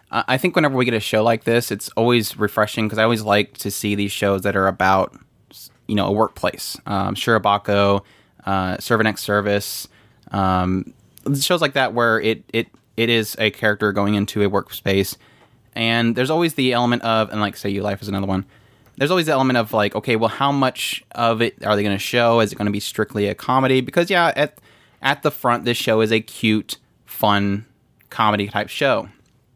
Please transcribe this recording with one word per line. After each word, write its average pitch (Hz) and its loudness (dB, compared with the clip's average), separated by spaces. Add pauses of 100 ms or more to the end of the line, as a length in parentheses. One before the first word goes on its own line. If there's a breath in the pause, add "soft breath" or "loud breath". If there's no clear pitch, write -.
(100 soft breath)
uh, - -2
I 131 0
think 180 -2
whenever 147 2
we 127 2
get 120 0
a 110 0
show 107 0
like 113 2
this, 120 0
it's - -6
always 117 2
refreshing, 107 0
'cause 107 -6
I 110 2
always 113 2
like 104 0
to 104 -6
see 104 -4
these 101 -2
shows 98 0
that 98 0
are 95 2
about, 95 2 (360)
s-, - -20 (160)
you 104 -4
know, 98 0
a 98 0
workplace. - -2
Um, 98 -4
Shirobako, 101 2 (440 soft breath)
uh, 92 -2
Servant 110 0
X 101 -4
Service, 101 -2 (440 soft breath)
um, 92 0 (440)
shows 165 0
like 147 0
that 131 0
where 117 2
it, 110 0 (120)
it, 117 -2 (280)
it 113 0
is 113 0
a 110 2
character 104 0
going 101 0
into 104 0
a 101 4
workspace. 98 -2 (580 soft breath)
And 117 0
there's 127 0
always 160 0
the 127 0
element 120 0
of, 113 0
and 107 -4
like, 101 -2
Say - -8
You 98 -4
Life 101 -4
is 104 -12
another 98 -4
one, 95 -2 (500 soft breath)
there's 143 0
always 175 0
the 156 0
element 131 2
of, 110 -2
like, 104 2
okay, 113 -2
well, 110 2
how 139 -2
much - -2
of 117 0
it - -4
are 104 2
they 101 0
gonna 101 0
show? 117 2
Is 107 2
it - -14
gonna 104 -2
be 104 -4
strictly 104 -2
a 101 -2
comedy? 131 2
Because, 170 -2
yeah, 175 2
at, 147 -2 (440 soft breath)
at 139 0
the 147 0
front, 120 -2
this 120 0
show 110 2
is 113 2
a 113 4
cute, - -2 (260)
fun 101 0 (420)
comedy 104 0
type 107 -4
show. 135 -2 (460)